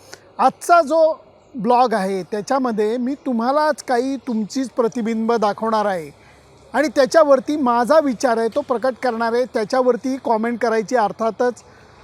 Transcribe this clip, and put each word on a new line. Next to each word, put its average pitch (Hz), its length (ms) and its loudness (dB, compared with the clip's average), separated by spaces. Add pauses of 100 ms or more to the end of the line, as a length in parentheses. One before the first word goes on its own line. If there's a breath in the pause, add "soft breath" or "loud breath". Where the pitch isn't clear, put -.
(380 loud breath)
आजचा 262 440 4
जो 311 400 2 (340)
ब्लॉग 240 380 2
आहे 190 300 -2
त्याच्यामध्ये 220 720 -2
मी 254 160 -4
तुम्हालाच 277 720 -2
काही 262 340 -2
तुमचीच 233 520 -6
प्रतिबिंब 226 640 -2
दाखवणार 214 520 0
आहे 170 260 -6 (640 soft breath)
आणि 277 140 2
त्याच्यावरती 285 680 4
माझा 247 420 2
विचार 226 380 0
आहे 226 100 0
तो 285 140 -4
प्रकट 247 320 -2 (100)
करणार 226 300 -2
आहे. 247 120 0
त्याच्यावरती 254 760 -2
कॉमेंट 233 380 -2
करायची 226 340 0
अर्थातच 226 680 -2 (420 loud breath)